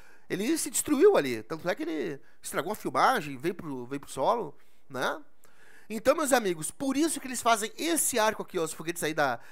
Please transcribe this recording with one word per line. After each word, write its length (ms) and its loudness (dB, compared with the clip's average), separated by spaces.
ele 300 0
se 100 -4
destruiu 480 6
ali. 240 2
Tanto 260 -8
é 60 2
que 80 -6
ele 400 -4
estragou 320 -4
a 40 -4
filmagem, 600 2
veio 200 -4
pro, 320 -8
veio 120 -6
pro 120 -14
solo, 440 0
né? 320 -4
Então, 240 4
meus 180 0
amigos, 380 2
por 260 -2
isso 240 2
que 60 -10
eles 160 -6
fazem 340 4
esse 440 0
arco 240 2
aqui, 160 -4
ó, 40 0
os 100 -4
foguetes 280 -6
aí 100 0
da 280 2